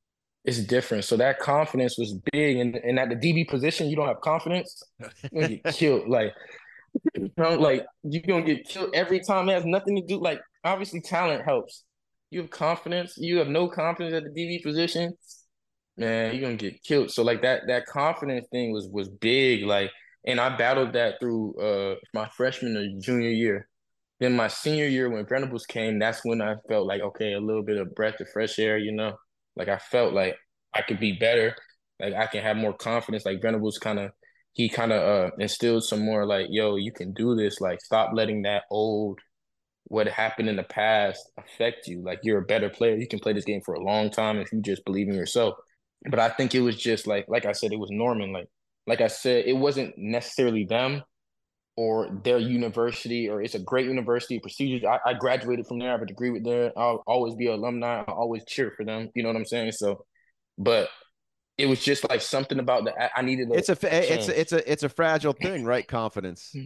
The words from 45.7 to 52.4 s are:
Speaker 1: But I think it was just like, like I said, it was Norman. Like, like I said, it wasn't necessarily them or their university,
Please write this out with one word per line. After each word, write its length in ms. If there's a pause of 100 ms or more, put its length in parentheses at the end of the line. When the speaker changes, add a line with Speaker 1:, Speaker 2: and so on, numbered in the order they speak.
Speaker 1:
But 120
I 80
think 260
it 60
was 160
just 300
like, 220
like 180
I 60
said, 200
it 60
was 120
Norman. 420
Like, 160 (380)
like 140
I 80
said, 380
it 80
wasn't 440
necessarily 680
them 380 (760)
or 320 (160)
their 140
university, 920